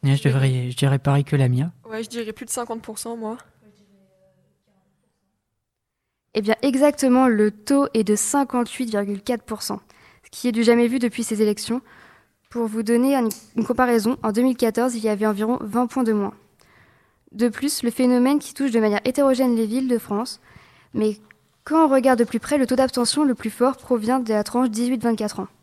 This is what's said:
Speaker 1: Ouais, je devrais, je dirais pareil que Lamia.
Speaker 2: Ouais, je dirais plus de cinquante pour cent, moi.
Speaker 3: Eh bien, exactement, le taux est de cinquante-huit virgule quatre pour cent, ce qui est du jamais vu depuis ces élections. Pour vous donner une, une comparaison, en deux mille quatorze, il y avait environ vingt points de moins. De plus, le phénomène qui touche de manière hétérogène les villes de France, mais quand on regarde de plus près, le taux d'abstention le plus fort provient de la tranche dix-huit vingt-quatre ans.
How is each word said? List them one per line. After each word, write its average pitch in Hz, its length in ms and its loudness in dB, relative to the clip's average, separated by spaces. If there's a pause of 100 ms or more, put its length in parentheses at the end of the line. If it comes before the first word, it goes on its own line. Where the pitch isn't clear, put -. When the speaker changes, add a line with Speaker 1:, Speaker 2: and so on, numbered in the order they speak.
Speaker 1:
Ouais, 139 140 4
je 143 100 -2
devrais, 131 440 0
je 120 80 -10
dirais 139 200 2
pareil 139 260 2
que 147 120 -2
Lamia. 131 360 2 (180)
Speaker 2:
Ouais, 220 120 -8
je 220 60 -10
dirais 226 240 -8
plus 233 140 -14
de - 40 -14
cinquante 233 300 -6
pour 220 180 -14
cent, 233 200 -10
moi. 220 180 -8 (3000)
Speaker 3:
Eh 220 80 -4
bien, 214 220 0
exactement, 262 680 4
le 214 220 4
taux 277 420 0
est 226 120 0
de 208 120 2
cinquante-huit 262 720 -2
virgule 202 340 -4
quatre 240 220 -6
pour 214 200 -10
cent, - 180 -8 (440)
ce - 60 -20
qui - 180 -4
est 240 40 0
du 226 100 0
jamais 240 240 4
vu 247 120 0
depuis 233 260 -2
ces 214 160 -4
élections. 220 400 -2 (720)
Pour 233 160 -4
vous 220 160 -6
donner 240 340 2
une, 226 140 2 (260)
une 226 80 0
comparaison, 240 580 0
en 220 100 -2
deux 226 100 2
mille 254 140 2
quatorze, 240 380 0
il 220 80 -8
y 220 60 -2
avait 208 180 -2
environ 214 360 -2
vingt 233 240 -2
points 247 180 -2
de 220 80 0
moins. 208 220 -2 (1000)
De 233 160 0
plus, 269 360 -4
le 233 80 0
phénomène 254 480 2
qui - 140 -18
touche 269 180 -2
de 226 80 2
manière 208 240 2
hétérogène 262 500 2
les 226 120 0
villes 254 200 -4
de 247 120 0
France, 214 420 -6 (540)
mais 214 220 -2 (460)
quand 320 240 2
on - 20 2
regarde 262 300 4
de 233 60 4
plus 226 160 -4
près, 294 180 -2
le 262 80 2
taux 254 80 0
d'abstention 254 480 0
le 269 140 2
plus 220 140 -6
fort 254 260 0
provient 240 420 -2
de 226 140 -2
la 208 100 0
tranche 247 260 0
dix-huit 233 320 -2
vingt-quatre 226 380 -2
ans. 190 80 -8 (160)